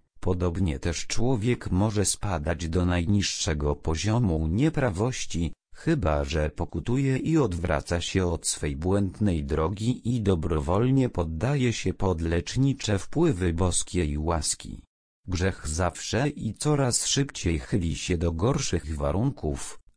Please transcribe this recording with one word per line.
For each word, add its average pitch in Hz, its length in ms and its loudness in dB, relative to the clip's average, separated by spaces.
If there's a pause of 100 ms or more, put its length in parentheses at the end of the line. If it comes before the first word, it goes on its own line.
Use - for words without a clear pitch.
(200)
Podobnie 90 580 0
też - 280 -2
człowiek 117 640 2
może 101 340 2
spadać 85 640 -2
do 87 180 2
najniższego 87 920 0
poziomu 85 680 0
nieprawości, 113 1080 0 (220)
chyba 85 500 0
że 76 260 0
pokutuje 123 680 0
i 160 220 2
odwraca 85 600 0
się 95 260 0
od 82 200 -2
swej 73 300 -4
błędnej 92 680 0
drogi 101 720 0
i 113 60 -2
dobrowolnie 95 880 2
poddaje 113 640 0
się 92 220 -2
pod 90 260 0
lecznicze 101 800 0
wpływy 95 540 2
boskiej 85 640 0
łaski. 82 640 -4 (440)
Grzech 90 420 -2
zawsze 90 600 -2
i 110 260 -6
coraz 139 520 0
szybciej 92 520 0
chyli 82 380 -2
się 87 220 -2
do 85 140 0
gorszych 85 640 -2
warunków, 73 840 -2 (180)